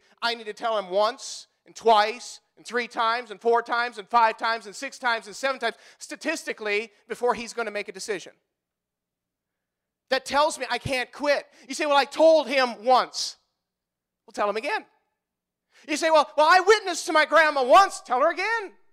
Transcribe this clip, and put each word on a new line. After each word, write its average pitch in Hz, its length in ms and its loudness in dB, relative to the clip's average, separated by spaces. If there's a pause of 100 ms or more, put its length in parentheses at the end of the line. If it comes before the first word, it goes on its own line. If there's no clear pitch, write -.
(220)
I 233 120 -2
need 233 120 -12
to 208 80 -10
tell 226 240 -4
him 190 120 -6
once 208 580 -4 (180)
and 175 100 -20
twice 220 640 0 (160)
and 165 100 -20
three 233 220 -4
times 233 420 -4
and 196 120 -16
four 233 200 2
times 240 360 -4
and 196 100 -14
five 226 300 2
times 226 280 -4
and 202 80 -16
six 269 240 -12
times 226 300 -4
and 190 80 -16
seven 269 240 -6
times 226 160 -4 (220)
statistically 226 920 -6 (200)
before 240 240 -2
he's 220 180 -10
gonna 226 200 -6
make 208 180 -8
a - 20 -14
decision. 190 400 -10 (1800)
That 262 140 -2
tells 285 340 0
me 262 120 -10
I 240 80 -4
can't 247 340 -6
quit. 285 340 -2 (220)
You 262 80 -10
say, 320 100 -4
"Well, 285 120 2
I 277 80 2
told 311 420 4
him 240 380 -2
once." 233 500 0 (920)
Well, 226 60 -20
tell 208 180 -2
him 202 60 -2
again. 294 300 -6 (1000)
You 302 80 -4
say, 320 140 -2
"Well, 311 260 4
well, 302 140 4
I 370 100 6
witnessed 381 460 2
to 349 80 -4
my 311 120 4
grandma 294 380 4
once." 349 380 6
Tell 254 180 -2
her 311 120 2
again. 403 420 -4 (200)